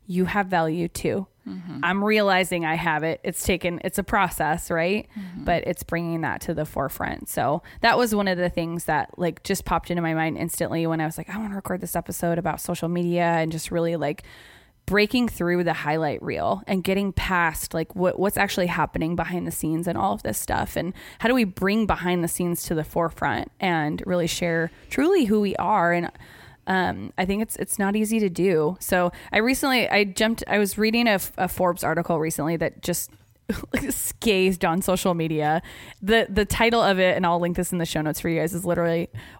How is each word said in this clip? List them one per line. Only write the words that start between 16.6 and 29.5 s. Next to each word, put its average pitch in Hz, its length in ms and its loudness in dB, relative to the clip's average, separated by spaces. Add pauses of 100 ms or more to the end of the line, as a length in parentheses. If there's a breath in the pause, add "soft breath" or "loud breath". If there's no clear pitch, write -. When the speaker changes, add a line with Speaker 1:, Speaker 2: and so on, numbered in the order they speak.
Speaker 1:
and 190 160 0
getting 190 300 0
past, 170 600 0
like, 160 200 -4
what, 180 240 2
what's 196 180 0
actually 196 320 0
happening 165 480 -2
behind 170 300 -4
the 170 60 -6
scenes 160 340 -2
and 170 120 -2
all 196 160 0
of 214 80 -10
this - 160 -4
stuff. - 380 -4
And 170 180 -2 (260 loud breath)
how 226 80 2
do 247 60 4
we 247 100 4
bring 196 420 0
behind 175 380 0
the 170 40 0
scenes 175 360 -2
to 180 100 -2
the 156 100 -2
forefront 160 680 -2 (100)
and 165 460 0
really 175 200 0
share 165 440 -2 (200 loud breath)
truly 320 360 4
who 214 140 4
we 202 160 0
are? 175 360 2
And, 175 180 0 (560 loud breath)
um, 175 500 -2
I 185 100 0
think 202 160 0
it's, - 140 -6
it's - 220 -4
not 196 180 2
easy 220 240 2
to 208 100 4
do. 170 500 2
So 180 320 2 (200 loud breath)
I - 60 2
recently, 254 500 2